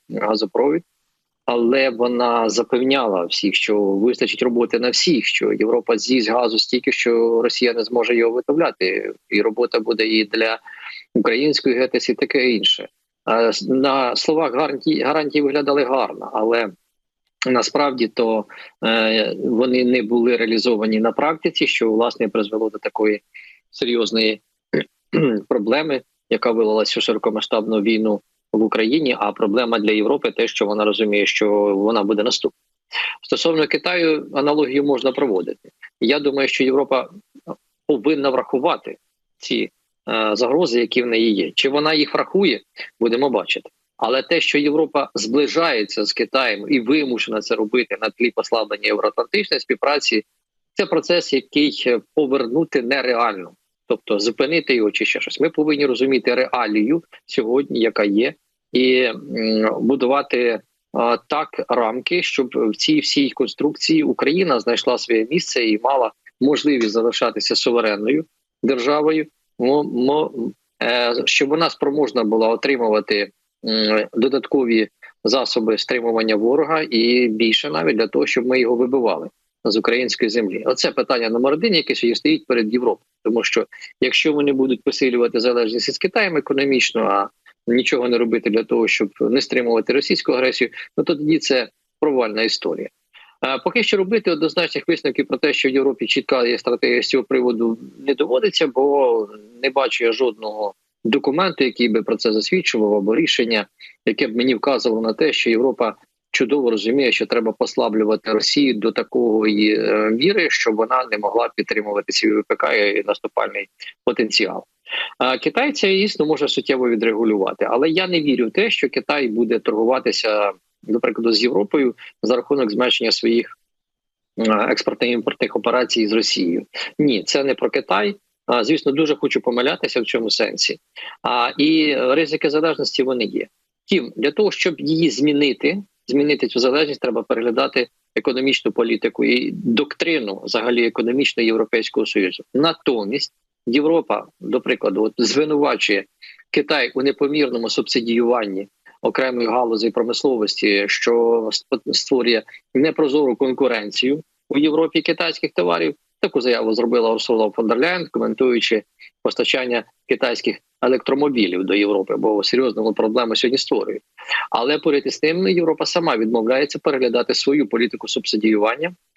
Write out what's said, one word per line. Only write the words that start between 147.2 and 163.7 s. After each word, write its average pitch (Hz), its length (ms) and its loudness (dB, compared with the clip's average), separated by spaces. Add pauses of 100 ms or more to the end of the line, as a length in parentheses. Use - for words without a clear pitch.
субсидіюванні 117 1000 0 (340)
окремої 120 460 -2
галузі 113 420 0
промисловості, 110 960 0
що 117 640 2
ст-, - 400 -4
створює 120 500 0 (320)
непрозору 143 640 2
конкуренцію 127 880 0 (260)
у 131 100 -2
Європі 156 440 2
китайських 165 500 -4
товарів. 170 420 0 (260)
Таку 180 200 0
заяву 117 340 0
зробила 117 380 2
Урсула 110 380 0
фон 113 160 -2
дер 110 140 0
Ляєн, 175 300 -2
коментуючи 113 720 0 (400)
постачання 120 640 -2 (240)
китайських 120 480 -2 (260)
електромобілів 123 800 0
до 95 100 0
Європи, 101 420 2
бо 104 260 0
серйозну 113 520 0
проблему 113 420 0
сьогодні 127 220 0
створює. 104 400 -2 (520)